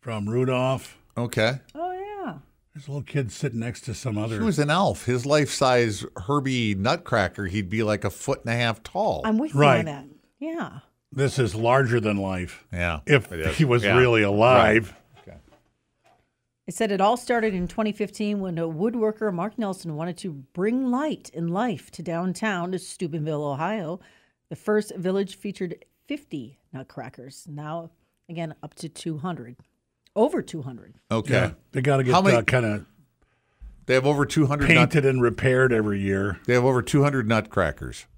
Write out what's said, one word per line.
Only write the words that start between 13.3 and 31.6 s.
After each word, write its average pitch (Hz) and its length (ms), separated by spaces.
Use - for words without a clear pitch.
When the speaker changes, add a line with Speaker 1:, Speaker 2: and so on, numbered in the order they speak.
Speaker 2:
it 85 80
is. 80 180
Speaker 1:
he 160 60
was 120 200
Speaker 2:
Yeah. 101 120
Speaker 1:
really 123 260
alive. 110 680
Speaker 2:
Right. - 140
Okay. 82 100
Speaker 3:
It 175 80
said 226 180
it 190 80
all 208 160
started 226 380
in 180 140
twenty 214 240
fifteen 208 480
when 180 180
a 165 100
woodworker, 214 640
Mark 180 240
Nelson, 190 400
wanted 170 220
to 185 140
bring 247 380
light 269 440
and 165 160
life 196 420
to - 100
downtown 180 680
to 185 60
Steubenville, 156 680
Ohio. 165 560
The 165 60
first 214 400
village 185 400
featured - 480
fifty 143 520
nutcrackers, 131 760
now, 156 420
again, 165 340
up - 120
to - 140
two 156 300
hundred. 127 380
Over 247 280
two 160 200
hundred. 120 320
Speaker 2:
Okay. 113 220
Speaker 1:
Yeah, 90 180